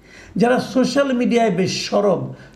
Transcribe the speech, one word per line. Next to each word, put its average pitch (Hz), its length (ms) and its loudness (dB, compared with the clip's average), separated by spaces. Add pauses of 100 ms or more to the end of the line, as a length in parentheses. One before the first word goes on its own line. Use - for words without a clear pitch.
(360)
যারা 240 240 2
সোশ্যাল 262 540 0
মিডিয়ায় 233 380 2
বেশ - 380 -4
সরব, 196 440 0 (220)